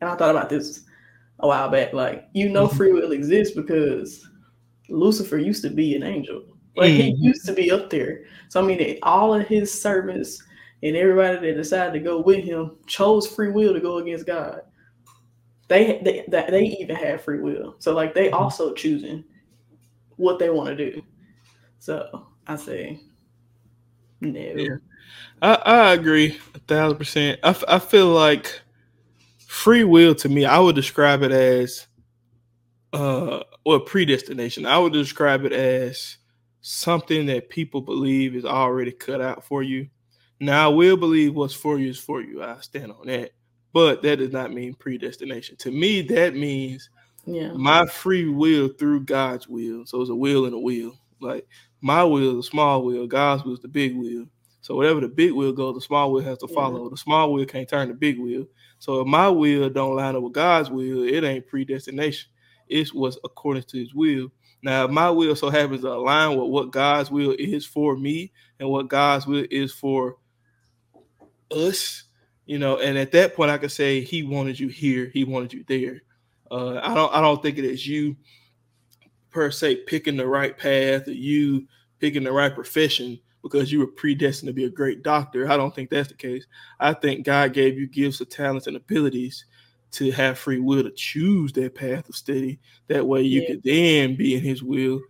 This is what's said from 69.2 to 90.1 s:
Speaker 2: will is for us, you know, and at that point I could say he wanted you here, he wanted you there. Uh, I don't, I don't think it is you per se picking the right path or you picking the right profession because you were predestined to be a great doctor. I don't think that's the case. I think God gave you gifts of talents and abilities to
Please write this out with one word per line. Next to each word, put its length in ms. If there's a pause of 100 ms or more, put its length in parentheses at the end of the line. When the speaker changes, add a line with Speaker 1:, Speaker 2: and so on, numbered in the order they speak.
Speaker 2:
will 240
is 220
for 440 (1300)
us, 540 (420)
you 120
know, 200
and 180
at 160
that 220
point 160
I 80
could 140
say 280
he 220
wanted 360
you 100
here, 440
he 120
wanted 280
you 140
there. 360 (480)
Uh, 320
I 120
don't, 200
I 60
don't 220
think 160
it 60
is 220
you 300 (1120)
per 200
se 260 (100)
picking 300
the 100
right 300
path 520
or 40
you 540 (320)
picking 260
the 80
right 220
profession 640 (240)
because 300
you 80
were 60
predestined 600
to 40
be 120
a 60
great 320
doctor. 480
I 60
don't 180
think 160
that's 180
the 60
case. 320 (320)
I 160
think 320
God 260
gave 260
you 100
gifts 320
of 80
talents 380
and 100
abilities 680 (480)
to 200